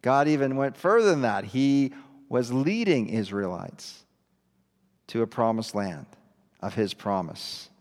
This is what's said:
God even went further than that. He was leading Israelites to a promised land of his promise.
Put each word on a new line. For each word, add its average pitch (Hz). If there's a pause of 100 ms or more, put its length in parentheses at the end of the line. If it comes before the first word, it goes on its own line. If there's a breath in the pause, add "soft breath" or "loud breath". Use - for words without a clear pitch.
God 139
even 139
went 135
further 208
than 147
that. 101
He 135 (340 loud breath)
was 123
leading 156
Israelites 98 (1000)
to 117
a 113
promised 113
land 87 (540)
of -
his 104
promise. - (120)